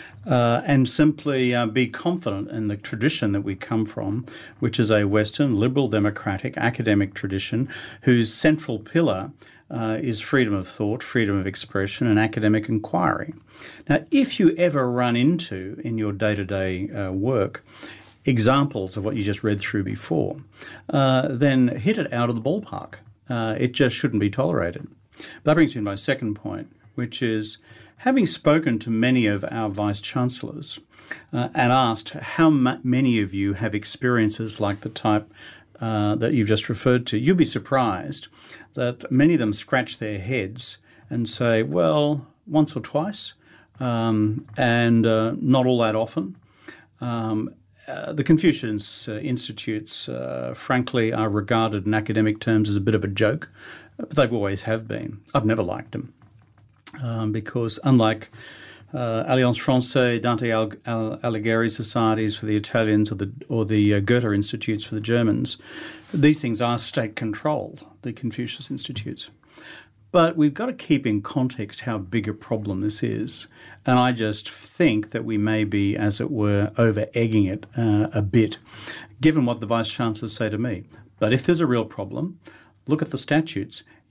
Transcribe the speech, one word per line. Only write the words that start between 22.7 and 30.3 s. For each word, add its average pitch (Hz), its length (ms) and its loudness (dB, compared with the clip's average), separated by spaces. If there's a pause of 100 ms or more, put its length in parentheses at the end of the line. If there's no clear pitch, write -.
Uh, 113 280 -2
it 127 160 0
just 147 220 2
shouldn't 113 260 0
be 104 80 2
tolerated. 90 580 -2 (560)
That 151 120 4
brings 160 200 4
me 117 40 -6
to 104 60 -2
my 98 100 -4
second 107 400 -2
point, 98 360 -12 (240)
which 120 260 -6
is, 110 360 -2 (400)
having 262 280 2
spoken 151 540 2
to 117 100 -8
many 117 380 4
of 101 240 0
our 113 180 -4
vice-chancellors, 104 1080 -4 (540)